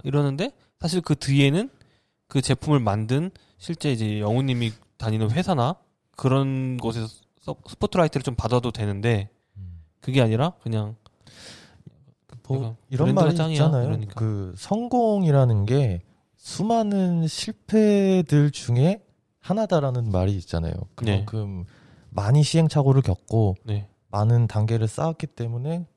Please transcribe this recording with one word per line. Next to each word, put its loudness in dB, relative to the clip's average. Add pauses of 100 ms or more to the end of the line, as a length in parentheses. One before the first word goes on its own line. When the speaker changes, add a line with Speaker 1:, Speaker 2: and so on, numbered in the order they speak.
Speaker 1:
이러는데 -2 (280)
사실 -2
그 0
뒤에는 2 (560)
그 -2
제품을 0
만든 -2 (260)
실제 -6
이제 -2
영우님이 0 (280)
다니는 -2
회사나 0 (420)
그런 -2
곳에서 -6 (340)
서-, -10 (120)
스포트라이트를 0
좀 -4
받아도 0
되는데 -2 (280)
Speaker 2:
음. -18 (180)
Speaker 1:
그게 0
아니라 2 (100)
그냥 -6 (1500)
Speaker 2:
뭐 -2
Speaker 1:
약간 -6 (160)
Speaker 2:
이런 0
Speaker 1:
"브랜드가 4
Speaker 2:
말이 2
Speaker 1:
짱이야." 0
Speaker 2:
있잖아요. 2
Speaker 1:
이러니까. -4
Speaker 2:
그 -4
성공이라는 2
게 0 (400)
수많은 0
실패들 2
중에 0 (380)
하나다라는 0
말이 2
있잖아요. -4 (300)
Speaker 1:
네. 0
Speaker 2:
그만큼 -8 (440)
많이 4
시행착오를 4
겪고 0 (100)
Speaker 1:
네. -6 (220)
Speaker 2:
많은 2
단계를 0
쌓았기 -4
때문에 -8 (120)